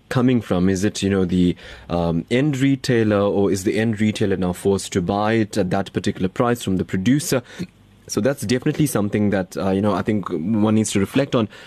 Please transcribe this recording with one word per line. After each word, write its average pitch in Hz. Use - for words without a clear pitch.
coming 123
from? 92
Is 95
it, -
you 98
know, 95
the, 87
um, 85
end 135
retailer, 123
or 101
is 92
the 98
end 110
retailer 104
now 90
forced 98
to 98
buy 104
it 113
at 90
that 98
particular -
price 120
from 95
the 90
producer? 123
So -
that's 139
definitely 127
something 104
that, 95
uh, 95
you 98
know, 104
I 87
think 107
one 104
needs 110
to 101
reflect 135
on. 113